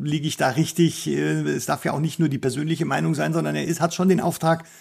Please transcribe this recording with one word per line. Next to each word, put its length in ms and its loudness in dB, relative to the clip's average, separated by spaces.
liege 260 -2
ich 80 -6
da 140 0
richtig? 580 2
Äh, 400 0
es 160 -2
darf 220 -2
ja 80 -2
auch 60 -2
nicht 180 -2
nur 100 4
die 80 -2
persönliche 480 -2
Meinung 300 0
sein, 180 0
sondern 220 0
er 100 -2
ist, 160 -2
hat 140 0
schon 160 2
den 100 4
Auftrag, 440 0